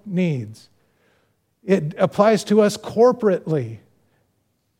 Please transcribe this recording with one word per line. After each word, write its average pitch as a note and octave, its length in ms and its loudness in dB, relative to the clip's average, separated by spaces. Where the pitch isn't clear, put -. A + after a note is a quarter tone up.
needs. D#3 600 -6
It F#3 340 -2
applies G#3 460 2
to G#3+ 160 2
us G#3 160 2
corporately F3+ 1000 0